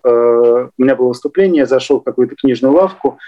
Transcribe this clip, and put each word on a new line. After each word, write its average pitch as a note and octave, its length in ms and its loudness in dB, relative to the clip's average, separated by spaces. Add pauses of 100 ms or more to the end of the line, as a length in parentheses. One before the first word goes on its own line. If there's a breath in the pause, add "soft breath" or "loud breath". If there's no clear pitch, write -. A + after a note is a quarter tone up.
э, B2+ 40 2
у A#2+ 760 0
меня C3 120 2
было B2+ 140 0
выступление, D#3+ 520 -2
я B2+ 60 0
зашел C3 340 0
в - 40 -18
какую-то B2 320 -4
книжную C3+ 380 0
лавку F#3 540 -2